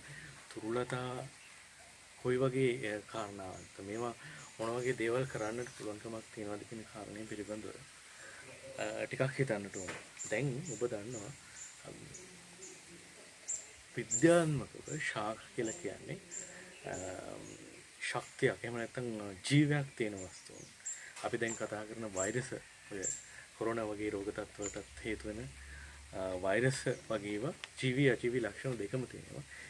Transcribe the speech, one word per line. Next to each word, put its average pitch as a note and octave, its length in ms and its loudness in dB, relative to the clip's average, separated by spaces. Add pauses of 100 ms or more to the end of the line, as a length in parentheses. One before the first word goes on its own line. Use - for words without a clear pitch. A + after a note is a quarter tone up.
(540)
තුරුලතා B2 760 0 (920)
කොයි B2+ 140 6
වගේ, B2+ 600 6
අ, G#2 40 -4
කාරණාවක්ද? G2 800 -4
මේවා A2+ 340 -2 (440)
මොන A2+ 180 0
වගේ B2+ 220 4
දේවල් A#2 260 6
කරන්නට A#2+ 440 0 (100)
පුළුවන්කමක් A2 460 -4 (100)
තියෙනවද G#2 340 -2
කියන A2 240 -6
කාරණය G#2 320 -6
පිළිබඳව, G#2 420 -4 (1120)
අ, G#2+ 60 0 (220)
ටිකක් C3+ 300 2
හිතන්නට G#2 400 2
ඕන. F#2 140 -4 (400)
දැන් B2 180 4 (240)
ඔබ G#2 80 -6 (100)
දන්නවා, G#2+ 420 -4 (520)
අ, - 40 -12 (2000)
විද්‍යාත්මකව D#3 1040 6
ශාක A2 380 0 (160)
කියලා A2+ 180 2
කියන්නේ, - 460 -4 (680)
අ, G1+ 100 -2 (1040)
ශක්තියක්. - 640 4
එහෙම A#2 140 -4
නැත්නම් A#2+ 300 -2 (360)
ජීවයක් C#3+ 440 8 (100)
තියෙන G#2+ 180 2
වස්තුවක්. - 640 -10 (460)
අපි - 160 2
දැන් A2+ 180 2
කතා G#2+ 280 -2
කරන A2 200 -4 (100)
වෛරස, A2 380 2 (400)
ඔය G2 100 -2 (560)
කොරෝනා A2+ 260 2
වගේ G#2 260 0
රෝග G2+ 180 0
තත්ත්වවලටත් G2+ 760 -4
හේතු A2 240 0
වෙන, G#2+ 120 -4 (720)
අ, G2 80 -4 (160)
වෛරස A2 420 6 (300)
වගේව G#2 360 0 (360)
ජීවි C3 300 8
අජීවි A#2+ 300 4
ලක්ෂණ A#2 360 0
දෙකම G#2 280 0
තියෙනවා. G2 380 -8 (280)